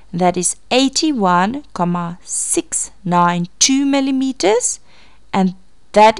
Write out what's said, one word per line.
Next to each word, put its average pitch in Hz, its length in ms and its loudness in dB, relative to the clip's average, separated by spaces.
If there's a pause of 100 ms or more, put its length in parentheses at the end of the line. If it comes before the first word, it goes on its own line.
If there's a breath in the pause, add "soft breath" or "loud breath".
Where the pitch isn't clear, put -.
(120)
that 180 240 0
is 180 200 -4 (160)
eighty-one 254 920 0 (100)
comma 175 500 -4
six - 680 -6 (160)
nine 175 420 2 (120)
two 277 260 2
millimeters, 277 920 -2 (520 soft breath)
and 190 220 0 (380)
that 214 280 6